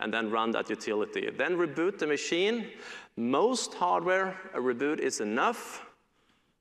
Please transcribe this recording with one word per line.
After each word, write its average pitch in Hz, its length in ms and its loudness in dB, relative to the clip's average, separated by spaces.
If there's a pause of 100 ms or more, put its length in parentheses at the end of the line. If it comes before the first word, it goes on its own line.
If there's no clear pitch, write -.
and 110 140 -4
then 113 160 0
run 113 220 2
that 110 180 0
utility. 107 600 -2
Then 151 260 0
reboot 165 420 0
the 160 80 -2
machine. 180 640 0 (480)
Most 147 580 2
hardware, 185 680 2 (140)
a - 40 -4
reboot 127 420 2
is 131 200 0
enough. 135 640 0 (760)